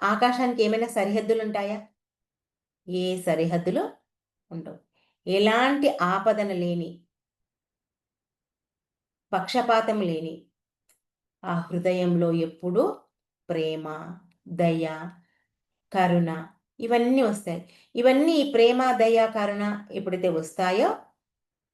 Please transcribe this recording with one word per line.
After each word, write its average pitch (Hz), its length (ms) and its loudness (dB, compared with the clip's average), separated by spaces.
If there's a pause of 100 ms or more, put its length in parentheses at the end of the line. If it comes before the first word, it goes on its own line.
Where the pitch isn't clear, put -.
ఆకాశానికి 240 600 0
ఏమైనా 226 240 0
సరిహద్దులుంటాయా? 208 1000 -2 (1000)
ఏ 180 340 -4
సరిహద్దులు 175 720 0 (580)
ఉండవు. - 280 -14 (480)
ఎలాంటి 240 760 2
ఆపదన 196 460 0
లేని, 175 540 -4 (2250)
పక్షపాతం 220 680 0
లేని 165 440 -6 (960)
ఆ 175 160 -2
హృదయంలో 175 720 0
ఎప్పుడూ 180 680 -2 (500)
ప్రేమ, 160 680 -6 (300)
దయ, 165 640 -2 (840)
కరుణ 175 540 0 (320)
ఇవన్నీ 240 420 2
వస్తాయి. 208 480 -4 (260)
ఇవన్నీ 277 560 4
ప్రేమ, 247 400 4
దయ, 226 440 4
కరుణ 208 560 -4
ఎప్పుడైతే 180 380 -2
వస్తాయో 185 760 0 (680)